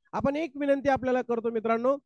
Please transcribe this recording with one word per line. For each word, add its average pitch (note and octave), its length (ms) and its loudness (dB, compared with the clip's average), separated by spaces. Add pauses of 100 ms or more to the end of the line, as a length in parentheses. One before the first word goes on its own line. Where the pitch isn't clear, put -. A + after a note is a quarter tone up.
(120)
आपण C4+ 240 0
एक D4+ 200 -4
विनंती C#4 320 2
आपल्याला B3+ 340 2
करतो A#3 280 -2
मित्रांनो, A#3 560 0